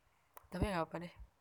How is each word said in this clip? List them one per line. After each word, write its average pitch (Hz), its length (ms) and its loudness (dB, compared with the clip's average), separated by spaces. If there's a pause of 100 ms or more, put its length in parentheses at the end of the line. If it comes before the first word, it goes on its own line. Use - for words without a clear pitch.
(480)
Tapi 180 240 0
nggak 165 160 4
apa - 160 -6
deh, 175 100 -10 (280)